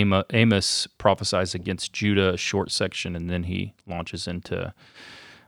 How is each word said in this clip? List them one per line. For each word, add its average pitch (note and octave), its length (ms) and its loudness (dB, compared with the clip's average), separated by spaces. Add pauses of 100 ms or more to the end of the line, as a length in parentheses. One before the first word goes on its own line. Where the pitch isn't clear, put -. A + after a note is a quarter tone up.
Ama-, G2 320 6
Amos A2+ 540 4 (120)
prophesies F#2+ 560 2
against F2+ 380 -6
Judah, G2 420 2
a - 20 -4
short - 360 -2
section, F#2+ 420 -4
and E2+ 160 -6
then F2 140 -2
he F#2+ 280 -6 (140)
launches F2 400 -8
into F2+ 460 -6 (760)